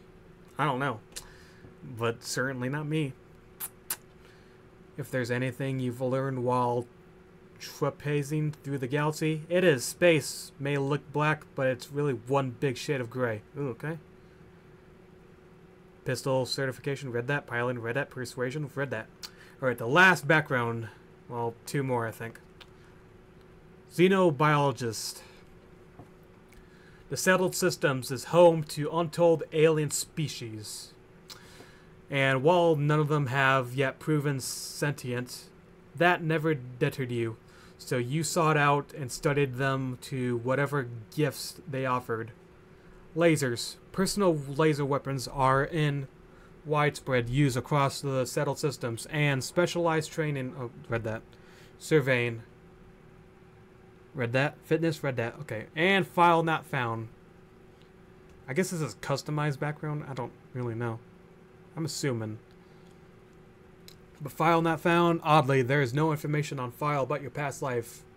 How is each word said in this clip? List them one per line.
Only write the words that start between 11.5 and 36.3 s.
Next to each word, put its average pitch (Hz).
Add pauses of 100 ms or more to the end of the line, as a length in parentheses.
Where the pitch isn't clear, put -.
but 135
it's 127
really 143
one 127
big 135
shade 123
of 120
gray. 113 (140)
Ooh, 143
okay. 147 (2000)
Pistol 131
certification, 135
read 120
that. 143
Piloting, 120
read 117
that. 139
Persuasion, 127
read 139
that. 110 (560)
All 135
right, 120
the 113
last 170
background. 120 (400)
Well, 117 (100)
two 143
more, 123
I 110
think. 117 (1500)
Xenobiologist. 151 (1900)
The 143
settled 185
systems 143
is 123
home 165
to 147
untold 165
alien 156
species. - (1200)
And 135
while 170
none 151
of 151
them 147
have 135
yet 131
proven 143
sentient, - (500)
that 175
never 160